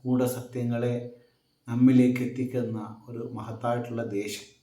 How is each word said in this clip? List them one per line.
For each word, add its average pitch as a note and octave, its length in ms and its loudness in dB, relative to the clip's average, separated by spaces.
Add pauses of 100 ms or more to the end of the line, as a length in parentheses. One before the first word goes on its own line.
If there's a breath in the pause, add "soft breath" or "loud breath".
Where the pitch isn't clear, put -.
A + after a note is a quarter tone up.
ഗൂഢസത്യങ്ങളെ B2 880 0 (720 soft breath)
നമ്മിലേക്ക് B2+ 580 6
എത്തിക്കുന്ന A#2+ 520 -4 (300)
ഒരു A#2 140 -10 (140)
മഹത്തായിട്ടുള്ള A#2 640 -4 (160)
ദേശം. - 280 -8 (160)